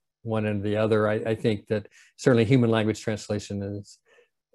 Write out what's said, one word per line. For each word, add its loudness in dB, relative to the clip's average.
one -2
and -2
the -2
other, 2
I, 0
I -2
think -2
that -2
certainly 4
human 4
language 0
translation -6
is, -10